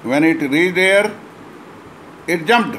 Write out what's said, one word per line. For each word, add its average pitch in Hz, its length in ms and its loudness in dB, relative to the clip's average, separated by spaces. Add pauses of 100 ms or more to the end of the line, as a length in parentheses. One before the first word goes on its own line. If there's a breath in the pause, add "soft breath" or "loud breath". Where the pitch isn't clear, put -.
When 135 200 0
it 160 180 2
reached 160 340 0
there, 196 360 2 (1160)
it 165 180 -4
jumped. 202 340 0